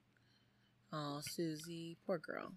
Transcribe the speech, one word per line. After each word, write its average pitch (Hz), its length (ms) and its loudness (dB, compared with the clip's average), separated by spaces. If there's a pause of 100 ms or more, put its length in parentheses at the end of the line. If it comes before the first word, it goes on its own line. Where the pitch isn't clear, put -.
(920)
Oh, 147 300 0
Susie, 165 760 0 (100)
poor 185 100 4
girl. 52 400 -2